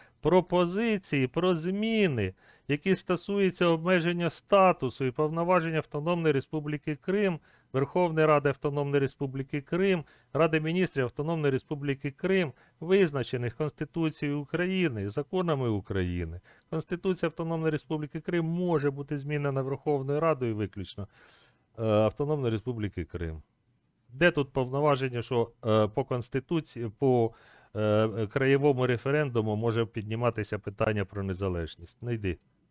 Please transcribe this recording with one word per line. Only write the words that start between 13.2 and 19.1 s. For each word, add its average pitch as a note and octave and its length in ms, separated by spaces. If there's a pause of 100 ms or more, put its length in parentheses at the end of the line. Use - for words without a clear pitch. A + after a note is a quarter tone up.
Конституцією D3+ 840
України, D#3+ 680
законами D3 600
України. F2+ 720 (280)
Конституція F3 580
Автономної D#3+ 440
Республіки D3+ 480
Крим F3 260
може E3 460
бути C#3 260